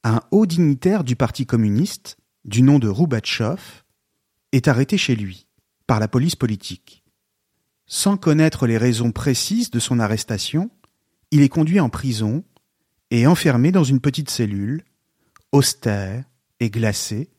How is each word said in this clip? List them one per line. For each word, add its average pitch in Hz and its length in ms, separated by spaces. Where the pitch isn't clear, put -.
un 113 260
haut 214 160
dignitaire 170 580
du 123 120
Parti - 280
communiste, 113 720
du 107 160
nom 143 160
de 113 100
Roubatchov, 113 960
est 131 180
arrêté 135 300
chez 131 180
lui, 95 320
par 113 100
la 107 80
police 131 300
politique. - 680
Sans - 300
connaître 156 520
les 113 100
raisons 117 320
précises 147 600
de 120 100
son 123 180
arrestation, 110 720
il 147 100
est 139 60
conduit 165 320
en 139 80
prison 117 560
et 117 160
enfermé 151 460
dans 185 100
une 135 180
petite 143 300
cellule, 107 540
austère 110 720
et 117 100
glacée 110 680